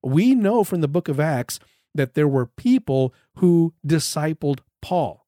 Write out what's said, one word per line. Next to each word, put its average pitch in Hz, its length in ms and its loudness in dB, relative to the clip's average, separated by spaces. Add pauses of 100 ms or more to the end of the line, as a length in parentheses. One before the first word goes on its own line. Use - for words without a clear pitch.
We 180 320 2
know 214 300 2
from 180 160 -4
the 151 80 0
book 170 200 -4
of 143 120 -2
Acts 147 400 -4 (340)
that 135 200 -2
there 151 140 2
were 131 180 0
people 135 680 0 (220)
who 170 380 2 (120)
discipled 151 720 -2 (240)
Paul. 143 460 -6